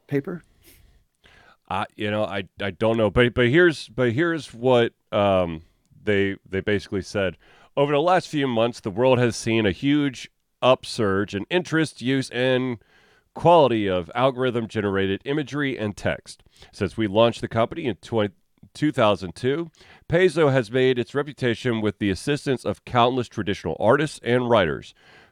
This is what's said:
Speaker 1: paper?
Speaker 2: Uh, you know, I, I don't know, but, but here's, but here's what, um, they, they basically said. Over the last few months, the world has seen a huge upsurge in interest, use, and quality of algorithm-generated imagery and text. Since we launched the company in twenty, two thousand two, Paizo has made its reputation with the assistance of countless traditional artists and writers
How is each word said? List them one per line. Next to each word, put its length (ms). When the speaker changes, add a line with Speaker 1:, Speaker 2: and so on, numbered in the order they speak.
Speaker 1:
paper? 380
Speaker 2:
Uh, 160
you 120
know, 140
I, 220
I 100
don't 260
know, 140
but, 240
but 140
here's, 400
but 240
here's 420
what, 380
um, 520
they, 320
they 120
basically 420
said. 360
Over 160
the 80
last 280
few 180
months, 320
the 120
world 280
has 160
seen 320
a 60
huge 580
upsurge 720
in 160
interest, 500
use, 300
and 480
quality 540
of 260
algorithm-generated 1120
imagery 520
and 200
text. 480
Since 260
we 120
launched 320
the 80
company 380
in 100
twenty, 380
two 180
thousand 420
two, 360
Paizo 440
has 180
made 280
its 160
reputation 680
with 180
the 120
assistance 540
of 200
countless 440
traditional 520
artists 420
and 260
writers 460